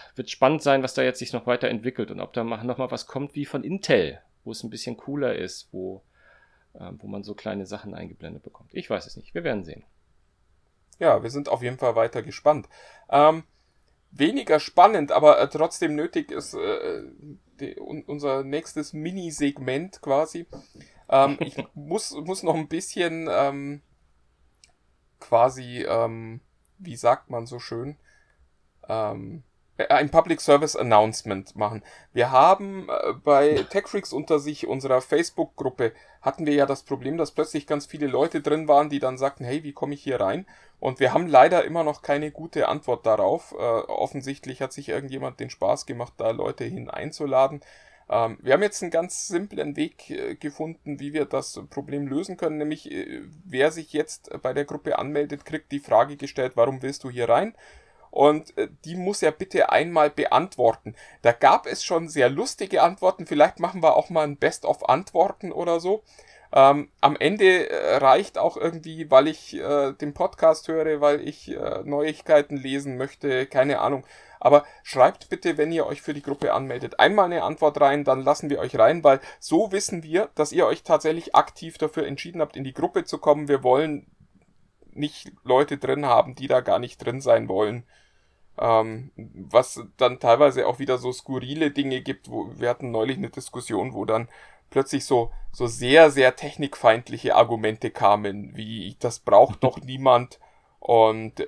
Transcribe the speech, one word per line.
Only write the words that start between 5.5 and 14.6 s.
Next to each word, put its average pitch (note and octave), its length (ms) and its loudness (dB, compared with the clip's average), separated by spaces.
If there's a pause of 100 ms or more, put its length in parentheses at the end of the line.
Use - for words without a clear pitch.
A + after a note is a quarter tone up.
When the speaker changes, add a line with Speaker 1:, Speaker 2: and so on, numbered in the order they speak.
Speaker 1:
wo, F#2+ 300 -12 (720)
äh, F2+ 240 -18
wo G2+ 100 -20
man G2+ 160 -12
so G#2 100 -14
kleine G2+ 320 -8
Sachen F#2+ 300 -14
eingeblendet E2 480 -16
bekommt. - 300 -20
Ich - 160 -14
weiß G2+ 180 -6
es - 80 -20
nicht, - 180 -20
wir E3+ 100 -8
werden A2+ 200 -6
sehen. E2 200 -18 (1160)
Speaker 2:
Ja, C#3+ 240 4
wir A#2 60 -8
sind C#3+ 200 -8
auf B2 140 -2
jeden B2 140 -8
Fall A#2+ 180 -2
weiter A#2 280 0
gespannt. C#3+ 440 0 (420)
Ähm, D#3 340 4 (680)
weniger D#3+ 480 0
spannend, F3+ 520 4